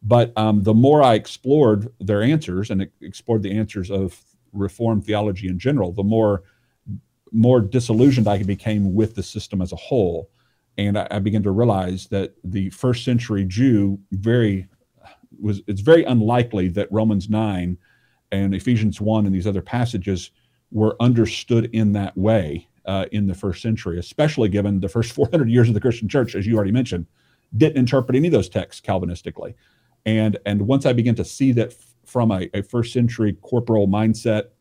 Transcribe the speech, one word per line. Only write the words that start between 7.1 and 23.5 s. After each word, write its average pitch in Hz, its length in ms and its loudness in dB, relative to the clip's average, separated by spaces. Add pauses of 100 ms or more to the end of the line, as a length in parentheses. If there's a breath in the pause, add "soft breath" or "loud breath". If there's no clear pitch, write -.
more 120 260 6
disillusioned 120 680 2
I 104 180 0
became 101 500 -2
with 110 220 0
the 98 60 -8
system 101 400 -8
as 90 120 -6
a - 20 -12
whole. 90 540 -2 (480)
And 101 200 0
I, 101 140 -4
I 104 80 -4
began 104 240 0
to 101 80 0
realize 95 560 0
that 98 340 -6
the 95 280 -6
first 120 340 -4
century 117 400 -2
Jew 101 560 2 (120)
very 101 580 0 (680 loud breath)
was, 101 300 -4
it's 101 140 -4
very 160 240 6
unlikely 117 640 0
that 92 200 -4
Romans 107 400 0
nine 98 480 -2 (540)
and 98 240 0
Ephesians 107 460 0
one 107 240 0
and 98 100 0
these 92 120 -2
other 98 140 -2
passages 107 680 -4 (400)
were 107 300 2
understood 117 720 0
in 110 200 2
that 101 240 -4
way, 92 500 0 (180)
uh, 95 260 -4
in 101 160 -2
the 92 80 -4
first 95 260 -6